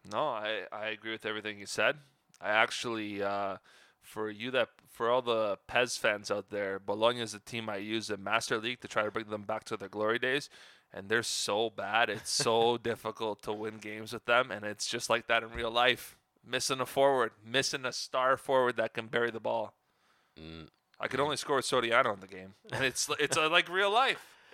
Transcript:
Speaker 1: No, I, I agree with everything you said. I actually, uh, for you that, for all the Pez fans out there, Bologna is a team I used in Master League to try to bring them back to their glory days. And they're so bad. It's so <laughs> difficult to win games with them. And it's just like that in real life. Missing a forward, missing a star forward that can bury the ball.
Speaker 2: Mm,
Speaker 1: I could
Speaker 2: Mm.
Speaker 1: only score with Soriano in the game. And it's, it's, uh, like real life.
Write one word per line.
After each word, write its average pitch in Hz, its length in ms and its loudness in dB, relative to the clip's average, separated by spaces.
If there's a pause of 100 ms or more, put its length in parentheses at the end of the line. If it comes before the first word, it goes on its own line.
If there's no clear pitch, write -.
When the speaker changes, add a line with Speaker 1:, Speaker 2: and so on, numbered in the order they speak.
(120)
Speaker 1:
No, 135 160 0
I, 107 420 -4
I 107 180 -6
agree 110 240 -8
with 110 140 -6
everything 107 320 -4
you 101 80 -14
said. 117 300 2 (440)
I 95 100 -8
actually, 107 720 0
uh, 98 340 0 (440)
for 107 300 -6
you 107 220 -8
that, 123 180 2 (180)
for 117 220 0
all 127 120 4
the 110 360 2 (100)
Pez 120 300 2
fans 104 320 0
out 101 200 -4
there, 98 300 -2
Bologna 110 400 2
is 107 140 -4
a 104 40 -12
team 113 300 -8
I 104 80 -4
used 107 340 -2
in 98 140 -4
Master 113 340 2
League 120 220 -4
to - 80 -12
try 110 160 0
to 104 60 -2
bring 110 180 -6
them 104 140 -6
back 107 220 -4
to 113 120 -6
their 98 140 -8
glory 107 280 0
days. 127 300 -2 (440)
And 98 160 -12
they're 113 140 2
so 110 480 0
bad. 104 400 2
It's 117 200 -6
so 117 480 4
<laughs> 113 40 -12
difficult 110 600 -6
to 110 100 -6
win 107 260 -8
games 107 340 -12
with 113 120 -10
them. 123 260 4
And 104 140 -8
it's 104 240 -6
just - 220 -4
like 117 180 0
that 113 140 4
in 113 80 -10
real 117 200 -4
life. 120 460 2 (280)
Missing 127 360 -2
a 123 60 -2
forward, 135 440 4 (160)
missing 131 380 0
a 120 80 -2
star 131 440 2
forward 127 400 4
that 113 180 0
can 113 120 -6
bury 120 240 0
the 113 80 -6
ball. 110 360 -4 (640)
Speaker 2:
Mm, 80 300 -14 (360)
Speaker 1:
I 110 60 -2
could 127 120 -4
Speaker 2:
Mm. 139 40 4
Speaker 1:
only 147 120 -2
score 143 200 0
with 123 100 2
Soriano 117 480 4
in 95 60 -14
the 98 80 -18
game. 95 260 -16 (180)
And 123 120 -2
it's, - 340 -2
it's, 147 180 2
uh, 156 140 2
like 170 180 4
real 190 220 2
life. 226 340 2 (300)